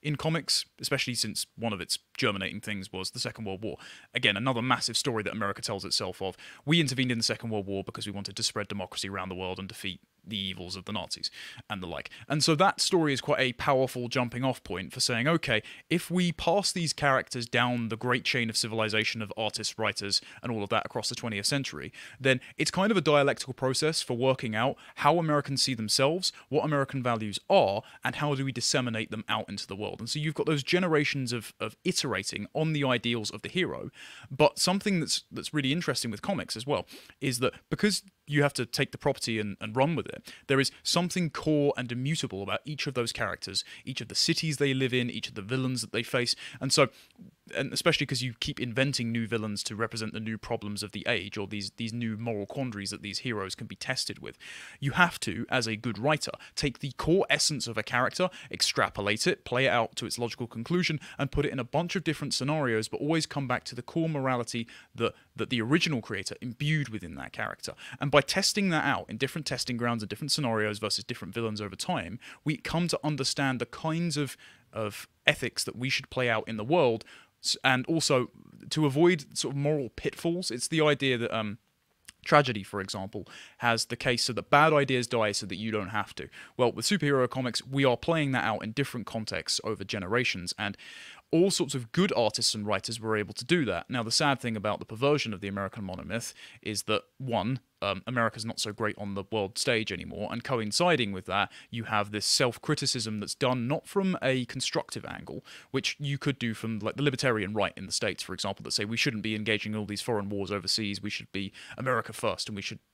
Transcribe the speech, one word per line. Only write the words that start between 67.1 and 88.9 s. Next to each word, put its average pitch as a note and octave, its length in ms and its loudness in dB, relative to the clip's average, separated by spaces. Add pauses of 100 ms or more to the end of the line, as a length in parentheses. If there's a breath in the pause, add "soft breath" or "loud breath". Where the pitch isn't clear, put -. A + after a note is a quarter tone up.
that C2+ 180 -10
character. - 400 -8 (260 loud breath)
And C#3+ 100 0
by C#3+ 120 10
testing G3 480 2
that D#3 160 2
out A2 240 0
in G#2+ 80 -6
different C#3 300 -2
testing B2 280 -2
grounds A#2+ 280 0
and G2+ 60 -6
different C#3 220 -4
scenarios A2 480 2
versus G#2+ 240 -2
different G2 300 -8
villains A2 260 -2
over G2+ 160 -6
time, A2 440 -4 (260 loud breath)
we D#3 120 0
come E3+ 300 0
to - 160 0
understand C#3 560 0
the A#2+ 60 -2
kinds D#3+ 520 -2
of, C#3+ 200 -2 (340 loud breath)
of G#2 360 -6 (180)
ethics - 380 0
that - 120 -6
we B2+ 140 -4
should - 200 -6
play B2+ 200 -2
out A2 180 -2
in A2+ 100 -6
the G#2+ 60 -6
world, B2+ 400 4 (400 loud breath)
s-, - 200 0
and B2+ 240 4
also D3 420 2 (400)
to D#3 160 2
avoid D#3+ 500 6
sort C3+ 180 -2
of C#3 40 -2
moral C#3+ 320 2
pitfalls. - 600 -2
It's A#2+ 160 -4
the D#3+ 140 2
idea C#3 360 4
that, A2+ 180 -2
um, G#2+ 220 -2 (640)
tragedy, B2+ 380 6
for G2+ 200 -6
example, G2 460 -6 (300 loud breath)
has A#2 280 2
the A#2+ 100 -6
case B2 280 0
so B2+ 100 -2
that - 180 -2
bad D3+ 220 8
ideas C3 340 4
die G#2+ 240 2
so G2+ 160 -4
that F#2 80 -6
you G#2+ 160 -4
don't G#2 180 -2
have G#2 260 -4
to. - 140 -10 (260 loud breath)
Well, B2 160 6
with - 140 -4
superhero C#3+ 420 4
comics, B2+ 380 -2
we C3+ 180 0
are B2 140 6
playing D#3 360 2
that B2 100 2
out G#2+ 200 0
in A2 100 -6
different C3 340 -2